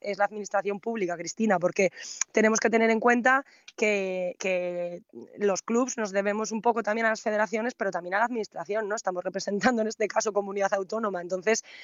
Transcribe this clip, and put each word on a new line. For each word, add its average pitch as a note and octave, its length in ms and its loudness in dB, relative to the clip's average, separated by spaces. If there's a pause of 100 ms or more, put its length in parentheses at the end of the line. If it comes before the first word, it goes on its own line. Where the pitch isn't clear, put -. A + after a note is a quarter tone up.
es G3+ 180 -6
la G3+ 80 4
administración G3+ 540 -2
pública, G3 360 -2
Cristina, F3+ 420 0
porque F3 320 2 (420)
tenemos G#3+ 280 4
que A#3 100 2
tener A3+ 200 4
en A3+ 100 2
cuenta B3 440 4 (320)
que, F#3+ 640 0
que F3 640 -4 (360)
los G3 240 0
clubs B3 340 0
nos G#3+ 160 -4
debemos G#3 400 0
un A3 100 -2
poco A3+ 200 2
también G#3+ 240 0
a A3 40 2
las A3 120 -4
federaciones, A3 520 -2
pero G3 160 -2
también F3 240 -4
a F#3+ 40 2
la A#3 80 2
administración, G#3 640 -4
¿no? G3+ 80 -2
Estamos F#3 280 -4
representando G3+ 580 0
en G#3+ 60 0
este G#3+ 200 -2
caso G#3+ 260 -2
comunidad G3+ 400 0
autónoma. G3 480 -4
Entonces, F#3 420 0 (200)